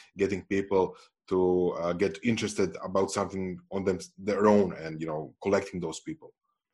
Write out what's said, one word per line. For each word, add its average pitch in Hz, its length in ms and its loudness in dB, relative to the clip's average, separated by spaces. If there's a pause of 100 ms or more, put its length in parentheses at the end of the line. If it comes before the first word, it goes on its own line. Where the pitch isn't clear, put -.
(180)
getting 95 260 0
people 95 520 0 (340)
to, 90 500 4
uh, 87 140 -2
get 92 300 -2
interested 110 600 0
about 95 280 0
something 92 480 -4 (120)
on 95 120 -4
them, 92 160 0 (180)
their 101 300 2
own 101 260 6
and, 78 280 -10
you 80 60 -6
know, 76 260 -6 (100)
collecting 98 360 0
those 80 220 -6
people? - 300 -14 (420)